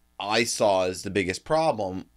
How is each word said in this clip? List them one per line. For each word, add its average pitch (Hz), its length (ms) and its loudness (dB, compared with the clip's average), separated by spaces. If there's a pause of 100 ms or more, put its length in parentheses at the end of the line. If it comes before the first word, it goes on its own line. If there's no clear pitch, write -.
(200)
I 110 240 0
saw 98 440 2
as 92 160 -6
the 101 60 -8
biggest 92 360 -2
problem, 117 600 -2 (120)